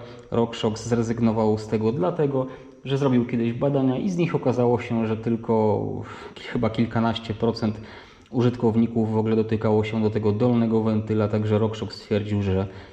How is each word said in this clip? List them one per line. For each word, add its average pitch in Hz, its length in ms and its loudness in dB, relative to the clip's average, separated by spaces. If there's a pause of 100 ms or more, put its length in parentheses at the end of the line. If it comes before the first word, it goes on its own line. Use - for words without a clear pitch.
(320)
RockShox 113 560 -2
zrezygnował 113 680 2
z 107 100 -10
tego 110 240 0
dlatego, 143 560 -2 (380)
że 135 120 -2
zrobił 127 280 2
kiedyś 117 280 -2
badania 131 440 0
i - 120 -2
z 175 80 -2
nich 170 180 0
okazało 120 440 2
się, 113 280 -2
że 110 100 -2
tylko 107 880 0 (480)
chyba 123 180 0
kilkanaście 113 640 0
procent 110 480 -2 (480)
użytkowników 117 840 2
w 110 60 0
ogóle 110 180 2
dotykało 107 480 2
się 110 180 -2
do 107 80 2
tego 107 220 0
dolnego 113 520 2
wentyla, 110 440 0
także 107 320 2
RockShox 107 360 -2
stwierdził, 104 460 -2
że 95 260 0 (260)